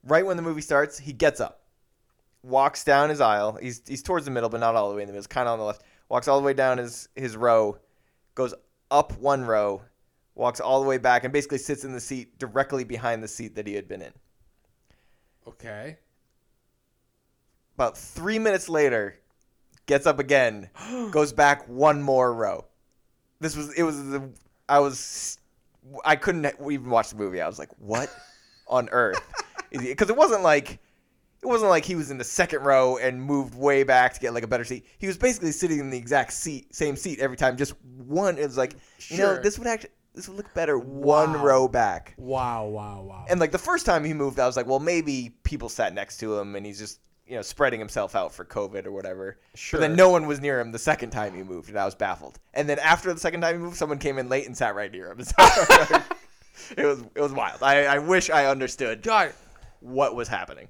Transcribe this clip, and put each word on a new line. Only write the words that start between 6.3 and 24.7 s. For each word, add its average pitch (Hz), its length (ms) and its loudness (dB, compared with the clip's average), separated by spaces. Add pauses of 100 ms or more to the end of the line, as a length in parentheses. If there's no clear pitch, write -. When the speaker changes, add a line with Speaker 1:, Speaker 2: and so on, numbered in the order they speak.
Speaker 1:
the 139 60 0
way 139 80 2
down 131 240 2
his, 120 400 -10
his 123 220 -8
row, 113 400 4 (560)
goes 127 180 -4 (380)
up 143 280 2
one 135 280 0
row, 104 340 0 (540)
walks 120 260 -2
all 135 220 2
the 135 60 0
way 131 100 0
back, 156 260 4
and 131 80 -4
basically 143 240 -2
sits 135 280 -6
in 135 100 -12
the 120 60 -10
seat 123 380 -12
directly 131 460 -2
behind 117 380 -4
the 107 60 -12
seat 113 260 -14
that 104 120 -8
he 101 80 -8
had 98 140 -8
been 95 140 -12
in. 64 100 -18 (1400)
Speaker 2:
Okay. 117 480 -16 (1800)
Speaker 1:
About 123 240 -2
three 208 400 -6
minutes 208 300 0
later, 127 500 2 (680)
gets 143 200 2
up 143 120 2
again, 123 520 2 (200)
Speaker 2:
<gasps> 240 200 -6
Speaker 1:
goes 151 220 2
back 143 360 4
one 143 340 2
more 127 300 2
row. 104 320 -4 (760)
This 151 160 -6
was, 147 180 -10
it 170 80 0
was 156 140 0 (140)
the, 135 200 -8 (380)
I 143 100 6